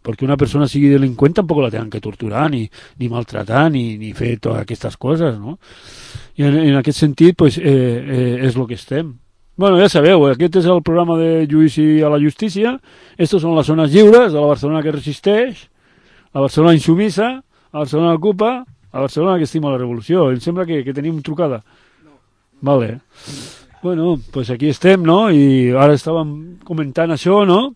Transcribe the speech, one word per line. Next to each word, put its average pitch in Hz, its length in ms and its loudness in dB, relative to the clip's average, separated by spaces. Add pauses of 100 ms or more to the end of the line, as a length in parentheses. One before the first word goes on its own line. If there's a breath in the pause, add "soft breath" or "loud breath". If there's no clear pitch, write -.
Perquè 123 240 -8
una 139 160 0
persona 143 240 0
sigui 143 240 2
delinqüent 139 480 2
tampoc 165 240 -2
la 123 80 -2
tenen 110 240 -10
que 107 80 -8
torturar, 107 480 -6
ni, 123 140 -4 (340 loud breath)
ni 123 140 -6
maltratar, 117 580 -2
ni, 117 320 -4
ni 107 160 -12
fer 117 140 -4 (100)
totes 113 220 -4
aquestes - 340 -10
coses, 151 400 -2
no? 120 220 -12 (840 loud breath)
I 143 60 2
en, 143 100 2
en 143 220 2
aquest 143 240 -2
sentit, 165 340 4
pues, 156 240 2
eh, - 0 - (400)
eh, 127 460 -4
és 123 100 -2
lo 131 80 -4
que 117 140 -12
estem. 147 320 -8 (500)
Bueno, 196 160 4
ja 196 160 6
sabeu, 151 380 4
aquest 160 320 0
és - 100 0
el 175 80 2
programa 170 400 0
de 165 240 0
Judici 156 560 2
a 151 80 2
la 147 100 2
Justícia, 202 540 -2 (480 soft breath)
estos 165 240 0
són 165 100 -2
les 139 140 0
zones 156 240 2
lliures 214 400 8
de 147 80 -2
la 147 80 2
Barcelona 147 320 -2
que 147 160 -4
resisteix, 202 720 -4 (680 soft breath)
la 135 80 -2
Barcelona 160 320 4
insumisa, 185 560 0 (400)
la 151 160 -8
Barcelona 160 320 0
ocupa, 208 380 -2 (340)
la 131 160 -4
Barcelona 180 320 -2
que 156 80 -2
estima 151 240 -6
la 135 80 -4
revolució. 127 560 -2
Em 123 80 -6
sembla 175 240 -6
que, 160 180 -4
que 135 140 -8
tenim 151 240 -6
trucada. 143 400 -6 (400 soft breath)
No. - 160 -20 (440)
Vale. 127 340 0 (840 loud breath)
Bueno, 170 380 -2 (120)
pues 127 200 -8
aquí 127 180 -4
estem, 180 320 2
no? 185 300 2
I 135 420 4
ara 143 240 4
estàvem 160 360 -4 (280)
comentant 160 480 -4
això, 180 360 0
no? 214 300 2